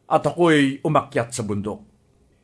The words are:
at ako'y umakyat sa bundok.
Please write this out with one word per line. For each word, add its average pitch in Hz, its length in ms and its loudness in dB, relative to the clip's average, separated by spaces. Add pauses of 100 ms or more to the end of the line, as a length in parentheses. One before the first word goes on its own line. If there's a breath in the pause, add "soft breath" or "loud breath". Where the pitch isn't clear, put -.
at 156 240 0
ako'y 147 560 2
umakyat 139 480 -2
sa - 80 -6
bundok. 101 400 -6 (640)